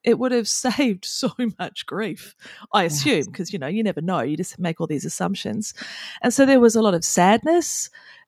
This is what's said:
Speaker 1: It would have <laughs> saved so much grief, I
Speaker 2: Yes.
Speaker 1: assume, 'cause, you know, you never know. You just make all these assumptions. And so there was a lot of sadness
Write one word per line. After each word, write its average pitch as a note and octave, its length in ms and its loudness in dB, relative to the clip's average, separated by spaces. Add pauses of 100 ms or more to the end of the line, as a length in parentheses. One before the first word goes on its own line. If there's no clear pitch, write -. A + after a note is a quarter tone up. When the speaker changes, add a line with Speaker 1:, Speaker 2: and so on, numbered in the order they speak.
Speaker 1:
It - 140 4
would B3 140 -2
have A#3 160 0
<laughs> - 180 -2
saved A3+ 400 0
so - 260 -4 (260)
much - 280 -10
grief, - 480 -8 (380)
I G3 160 2
Speaker 2:
Yes. - 0 -
Speaker 1:
assume, D#3+ 440 0
'cause, - 200 -8
you G3+ 60 -4
know, C#3+ 100 -6
you G#3 140 -2
never F#3+ 200 -2
know. F3 200 -2
You D3 140 -2
just F3 220 -8
make E3+ 220 -4
all E3 60 -4
these D#3 200 -4
assumptions. G3 680 -6 (480)
And B3 120 0
so C#4 120 6
there C4 140 8
was A#3 160 6
a A3 60 4
lot G#3 120 4
of E3 100 -2
sadness A#3 840 2 (380)